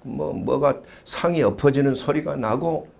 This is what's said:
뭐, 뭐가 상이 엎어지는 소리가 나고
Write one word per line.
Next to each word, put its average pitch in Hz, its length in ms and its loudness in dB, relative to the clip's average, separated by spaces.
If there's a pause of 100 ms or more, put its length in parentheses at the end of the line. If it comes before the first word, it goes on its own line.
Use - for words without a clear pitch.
뭐, - 300 -6
뭐가 135 500 0 (220)
상이 170 400 0
엎어지는 139 500 4
소리가 147 400 -2
나고 139 540 -2 (120)